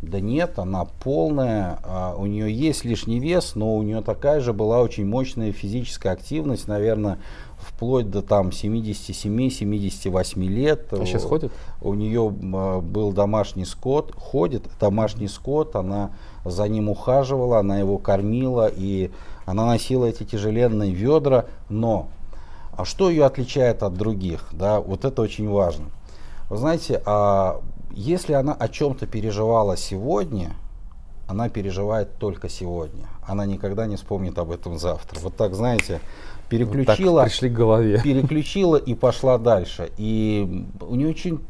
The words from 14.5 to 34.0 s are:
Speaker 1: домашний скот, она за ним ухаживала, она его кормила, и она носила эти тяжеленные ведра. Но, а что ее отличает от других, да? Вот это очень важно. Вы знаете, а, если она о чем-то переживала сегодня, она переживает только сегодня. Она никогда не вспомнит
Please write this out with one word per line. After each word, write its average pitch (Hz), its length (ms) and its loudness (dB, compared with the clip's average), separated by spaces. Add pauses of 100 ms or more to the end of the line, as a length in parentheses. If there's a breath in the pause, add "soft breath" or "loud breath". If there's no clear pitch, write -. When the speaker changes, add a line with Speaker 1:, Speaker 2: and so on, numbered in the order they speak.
Speaker 1:
домашний 107 500 2
скот, 151 460 -2
она 101 360 -2 (340 loud breath)
за 92 240 0
ним 107 220 0
ухаживала, 123 680 2
она 98 180 2
его 98 180 2
кормила, 110 720 2
и 95 420 -2 (360 loud breath)
она 101 180 0
носила 120 400 2
эти 113 200 -2
тяжеленные 107 680 2
ведра. 131 540 4 (240 loud breath)
Но, 107 380 0 (680 loud breath)
а 90 80 -4
что 190 240 2
ее 160 160 6
отличает 127 580 2
от 98 120 -2
других, 92 580 -2
да? 98 260 2
Вот 95 280 -2
это 131 160 0
очень 107 260 -2
важно. 87 380 2 (640 loud breath)
Вы - 80 -2
знаете, 147 480 0
а, 98 540 4 (320)
если 151 420 0
она 139 180 2
о 113 160 -2
чем-то 139 380 -2
переживала 107 720 2
сегодня, 117 720 -2 (760)
она 110 200 -2
переживает 101 680 -2
только 95 320 -4
сегодня. 85 560 -6 (200)
Она 101 200 -2
никогда 101 400 -2
не 104 100 -4
вспомнит 92 420 -4